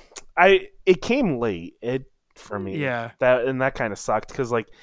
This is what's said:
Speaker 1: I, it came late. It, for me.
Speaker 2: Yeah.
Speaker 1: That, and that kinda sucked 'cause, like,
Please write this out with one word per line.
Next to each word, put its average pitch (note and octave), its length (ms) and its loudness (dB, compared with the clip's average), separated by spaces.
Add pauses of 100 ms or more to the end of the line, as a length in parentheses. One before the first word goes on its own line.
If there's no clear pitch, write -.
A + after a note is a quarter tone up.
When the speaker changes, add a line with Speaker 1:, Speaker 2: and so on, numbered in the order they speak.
(380)
Speaker 1:
I, F#3+ 320 4 (160)
it F#3 160 4
came A3 380 0
late. F#2 420 -4
It, C3 240 -4 (300)
for - 220 -10
me. F#3+ 200 -6
Speaker 2:
Yeah. A#2+ 420 -6
Speaker 1:
That, B2+ 260 4
and C3 160 -2
that C3+ 140 0
kinda A2 200 -4
sucked - 380 -4
'cause, A#2+ 180 -4
like, A#2 160 -2 (160)